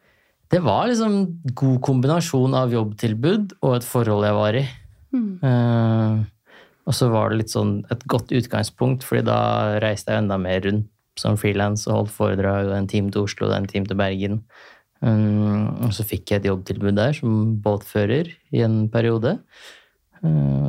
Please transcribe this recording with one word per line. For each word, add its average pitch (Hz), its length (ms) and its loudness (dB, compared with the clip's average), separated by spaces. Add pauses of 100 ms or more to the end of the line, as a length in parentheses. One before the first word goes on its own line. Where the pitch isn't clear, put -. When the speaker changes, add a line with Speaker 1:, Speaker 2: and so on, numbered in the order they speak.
(500)
Speaker 1:
Det 175 100 4
var 139 280 2
liksom 202 500 0 (160)
god 131 260 2
kombinasjon 135 760 2
av 127 160 2
jobbtilbud 120 800 0 (100)
og 131 140 2
et 120 100 -4
forhold 107 400 2
jeg 104 80 2
var 107 240 2
i. 139 60 0 (500)
Speaker 2:
Mm. 208 300 -2
Speaker 1:
Eh, 113 800 2 (640)
og - 40 0
så 127 200 2
var 107 180 2
det 110 80 0
litt 107 160 -4
sånn 104 340 0
et 113 160 -6
godt - 300 -2
utgangspunkt, 123 720 -2
fordi 120 240 0
da 110 480 0
reiste 107 320 -2
jeg 110 140 0
enda 98 120 -2
mer 92 260 -2
rundt 107 260 -2 (280)
som 107 200 0
freelance 104 500 -2
og 110 80 0
holdt 107 240 -2
foredrag, 98 480 0
og 98 80 -2
en 98 140 -2
time 101 240 -2
til 104 100 0
Oslo, 104 240 -4
og 101 80 0
en 98 160 -2
time 95 160 -2
til 101 100 -4
Bergen. 98 460 -2 (580)
Um, 104 680 2 (180)
og 110 80 0
så 107 100 -4
fikk - 280 -6
jeg 101 100 2
et 98 80 0
jobbtilbud 101 460 -2
der 117 160 2
som 110 500 0
båtfører 107 720 0 (180)
i 127 120 0
en 110 260 2
periode. 117 500 0 (840)
Eh, 143 440 2